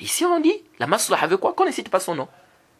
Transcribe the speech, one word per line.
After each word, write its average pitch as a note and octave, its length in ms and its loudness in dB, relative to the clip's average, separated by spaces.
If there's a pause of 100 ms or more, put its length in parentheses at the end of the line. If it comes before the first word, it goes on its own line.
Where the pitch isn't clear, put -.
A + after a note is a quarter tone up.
ici, - 240 -4
on F4 160 2
dit, F#4 220 2 (160)
la A#2+ 80 -2
maslaha E3 400 2
veut F3 100 2
quoi ? A3 160 0
Qu'on - 120 0
ne D#4 60 2
cite - 180 -8
pas F#3 120 0
son F3+ 140 -4
nom. C3+ 140 -6 (520)